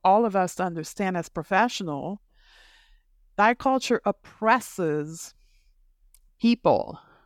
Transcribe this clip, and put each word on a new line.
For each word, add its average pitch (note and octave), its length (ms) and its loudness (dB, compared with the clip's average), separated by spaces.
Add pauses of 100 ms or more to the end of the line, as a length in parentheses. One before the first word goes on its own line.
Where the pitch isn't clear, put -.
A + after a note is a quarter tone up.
all G3+ 220 6
of G3+ 100 -2
us F#3 220 0
to F#3 80 -2
understand F3+ 520 -4
as E3 120 -4
professional, F3+ 920 -4 (1160)
diet A3 220 2
culture B3+ 460 0
oppresses E3 1300 -2 (1080)
people - 600 2 (260)